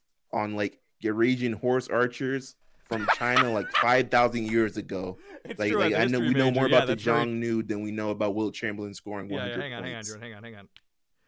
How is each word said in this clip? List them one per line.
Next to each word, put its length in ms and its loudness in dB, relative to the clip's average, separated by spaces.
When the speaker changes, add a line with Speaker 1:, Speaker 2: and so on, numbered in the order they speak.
Speaker 1:
on, 240 -2
like, 240 -2
Eurasian 520 2
horse 360 0
archers 680 -2
from 260 -4
China, 380 2
like, 180 0
<laughs> 120 0
five 280 4
thousand 400 2
years 280 2
ago. 400 -6
Speaker 2:
It's 140 -12
Speaker 1:
Like, 120 0
Speaker 2:
true, 100 2
Speaker 1:
like, 120 4
Speaker 2:
that 80 2
Speaker 1:
I 40 4
Speaker 2:
is 80 0
Speaker 1:
know, 60 2
Speaker 2:
true 100 2
Speaker 1:
we 60 4
know 120 4
Speaker 2:
major. 140 2
Speaker 1:
more 80 4
Speaker 2:
Yeah, 80 4
Speaker 1:
about 120 4
the 60 2
Speaker 2:
that's 100 -8
very 200 2
Speaker 1:
Zhang 100 -4
Nu 280 -2
than 200 -4
we 100 -4
know 180 -2
about 240 -2
Wilt 200 -2
Chamberlain 380 -6
scoring 380 -10
Speaker 2:
Yeah, 60 -4
yeah, 60 -4
Speaker 1:
one 80 -6
hundred 120 -6
Speaker 2:
hang 120 -10
on, 100 -10
hang 80 -8
on, 60 -10
Speaker 1:
points. 100 -10
Speaker 2:
Jordan, 160 -12
hang 100 -14
on, 80 -18
hang 140 -16
on. 120 -20